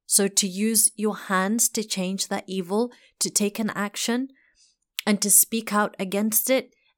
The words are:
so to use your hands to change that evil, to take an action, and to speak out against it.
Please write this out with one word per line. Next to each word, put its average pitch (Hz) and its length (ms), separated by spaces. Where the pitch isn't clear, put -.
so 196 200
to 202 180
use 202 480
your 208 220
hands 202 500
to - 160
change 190 460
that 202 180
evil, 190 440
to - 100
take 208 300
an 214 120
action, 233 580
and 208 160
to 208 80
speak 226 440
out 208 260
against 202 500
it. 262 240